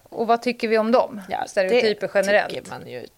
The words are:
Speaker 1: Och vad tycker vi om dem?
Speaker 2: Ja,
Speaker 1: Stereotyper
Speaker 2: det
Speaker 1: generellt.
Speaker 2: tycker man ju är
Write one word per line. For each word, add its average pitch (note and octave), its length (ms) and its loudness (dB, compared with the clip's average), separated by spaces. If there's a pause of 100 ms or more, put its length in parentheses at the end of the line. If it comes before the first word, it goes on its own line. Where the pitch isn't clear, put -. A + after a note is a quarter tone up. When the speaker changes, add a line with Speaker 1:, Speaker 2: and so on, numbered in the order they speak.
Speaker 1:
Och - 240 -6
vad A#3 160 2
tycker A#3+ 260 -2
vi A3 100 2
om A3 140 2
dem? A3+ 360 2
Speaker 2:
Ja, - 180 -4
Speaker 1:
Stereotyper G#3 600 0
Speaker 2:
det - 80 -4
Speaker 1:
generellt. G3+ 400 2
Speaker 2:
tycker - 160 -10
man B2 180 -14
ju B2 100 -12
är - 80 -14 (120)